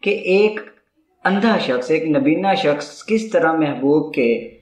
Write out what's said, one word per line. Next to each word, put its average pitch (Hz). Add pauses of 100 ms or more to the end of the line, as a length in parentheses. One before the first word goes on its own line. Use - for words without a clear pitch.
कि 202
एक 208 (640)
अंधा 202
शख्स, 123
एक 156 (120)
नबीना 165
शख्स -
किस 220
तरह 165
महबूब 143
के 117 (280)